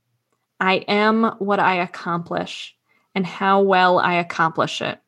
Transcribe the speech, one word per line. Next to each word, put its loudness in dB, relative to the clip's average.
"I 2
am 2
what 0
I 2
accomplish -6
and -2
how 0
well 4
I 0
accomplish -2
it. -6